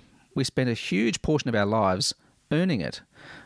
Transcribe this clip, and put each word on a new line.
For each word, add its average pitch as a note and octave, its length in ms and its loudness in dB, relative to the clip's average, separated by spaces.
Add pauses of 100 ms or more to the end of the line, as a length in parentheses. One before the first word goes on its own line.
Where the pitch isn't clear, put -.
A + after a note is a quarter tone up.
(360)
We C3+ 80 2
spend C3 260 0
a A#2 40 2
huge G3 480 -2
portion D3+ 260 0
of A#2 80 0
our G2+ 100 4
lives G2+ 480 2 (380)
earning D#3 300 0
it. - 180 -8 (460)